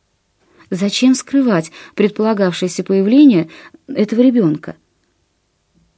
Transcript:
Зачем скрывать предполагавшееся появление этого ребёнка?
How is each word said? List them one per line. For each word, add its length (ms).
Зачем 460
скрывать 560
предполагавшееся 880
появление 640
этого 340
ребёнка? 540